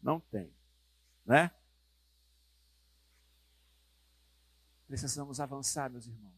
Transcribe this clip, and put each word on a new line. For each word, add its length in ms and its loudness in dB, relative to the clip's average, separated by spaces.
Não 200 0
tem. 340 -8
Né? 240 8
Precisamos 540 -4
avançar, 500 -2
meus 160 -12
irmãos. 320 -16